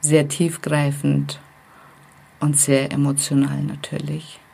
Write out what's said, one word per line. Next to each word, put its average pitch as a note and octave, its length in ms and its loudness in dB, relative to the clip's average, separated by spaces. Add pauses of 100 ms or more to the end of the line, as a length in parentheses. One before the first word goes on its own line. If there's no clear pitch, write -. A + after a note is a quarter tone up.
sehr D3 280 4
tiefgreifend C#3+ 1120 0 (1000)
und D3 160 2
sehr C#3 360 2
emotional C#3 680 0
natürlich. C#3+ 800 -8 (140)